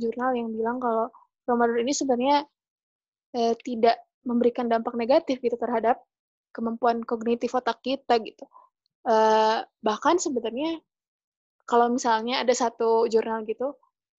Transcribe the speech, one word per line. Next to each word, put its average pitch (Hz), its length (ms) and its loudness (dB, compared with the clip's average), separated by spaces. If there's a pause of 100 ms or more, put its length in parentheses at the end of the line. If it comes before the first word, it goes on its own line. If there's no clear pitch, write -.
jurnal 240 360 -2
yang 233 160 -4
bilang 226 300 -4
kalau 226 240 -2 (420)
Ramadan 233 360 2
ini 277 100 0
sebenarnya, 262 420 0 (1000)
eee, 233 180 0 (120)
tidak 233 320 2 (280)
memberikan 240 460 0
dampak 226 260 -2
negatif 262 460 2
gitu 240 160 -2
terhadap 226 420 0 (540)
kemampuan 233 500 -2
kognitif 233 480 -2
otak 247 320 -2
kita 254 380 0
gitu. - 220 -16 (640)
Eee, 220 580 4 (200)
bahkan 240 360 2
sebenarnya 277 580 -4 (880)
kalau 240 240 4
misalnya 247 500 -2
ada 247 120 2
satu 226 580 0
jurnal 226 360 0
gitu, 254 260 -6 (440)